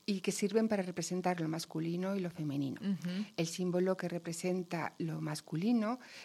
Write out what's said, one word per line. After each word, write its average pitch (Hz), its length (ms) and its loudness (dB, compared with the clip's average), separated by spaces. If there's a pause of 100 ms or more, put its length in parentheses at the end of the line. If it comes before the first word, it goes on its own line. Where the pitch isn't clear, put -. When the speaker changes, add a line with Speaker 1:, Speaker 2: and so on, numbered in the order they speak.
Speaker 1:
y 196 140 0
que 180 140 0
sirven 214 340 4
para 208 160 2
representar 180 560 0
lo 160 80 2
masculino 165 680 -2
y 196 40 0
lo 175 100 -2
femenino. 143 520 -2
Speaker 2:
Ujú. 185 440 -2 (120)
Speaker 1:
El 165 100 2
símbolo 185 480 2
que 180 140 -2
representa 170 880 -2
lo 156 240 -2
masculino 208 800 0 (260)